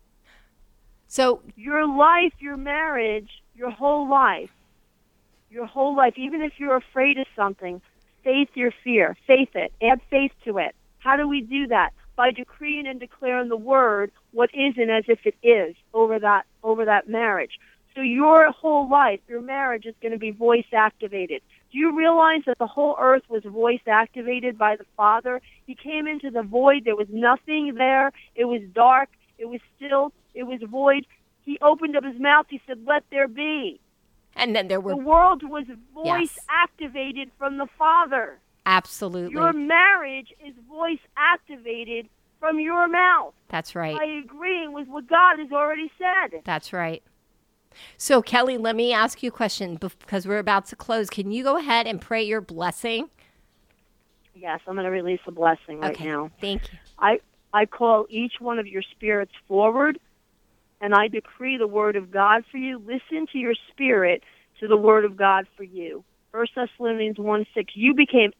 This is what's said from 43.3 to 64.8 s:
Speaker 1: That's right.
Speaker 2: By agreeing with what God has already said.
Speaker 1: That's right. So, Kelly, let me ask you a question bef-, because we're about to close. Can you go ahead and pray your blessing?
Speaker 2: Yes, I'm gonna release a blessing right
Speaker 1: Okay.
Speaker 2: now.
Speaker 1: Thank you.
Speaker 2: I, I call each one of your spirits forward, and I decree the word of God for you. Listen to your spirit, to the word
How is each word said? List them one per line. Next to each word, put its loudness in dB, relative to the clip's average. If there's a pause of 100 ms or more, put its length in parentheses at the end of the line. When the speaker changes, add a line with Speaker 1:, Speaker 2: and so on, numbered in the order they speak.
Speaker 1:
That's -8
right. -6
Speaker 2:
By -4
agreeing -8
with -12
what -14
God 4
has -12
already -4
said. -4
Speaker 1:
That's -6
right. -8 (920)
So, 4
Kelly, 0
let -2
me 0
ask 0
you -4
a -14
question -6
bef-, -10
because -8
we're -2
about 0
to -18
close. -4
Can -8
you -6
go 2
ahead 0
and -8
pray -4
your -4
blessing? -6 (1300)
Speaker 2:
Yes, -8
I'm -8
gonna -4
release -4
a -14
blessing -2
right -4
Speaker 1:
Okay. -12
Speaker 2:
now. -6
Speaker 1:
Thank -6
you. -20 (200)
Speaker 2:
I, 2 (340)
I 2
call 2
each -8
one -6
of -8
your -8
spirits -6 (160)
forward, 2 (840)
and -4
I 6
decree -8
the -2
word 0
of -8
God 2
for -12
you. -8
Listen -8
to -10
your -2 (160)
spirit, 0 (360)
to -10
the 6
word 6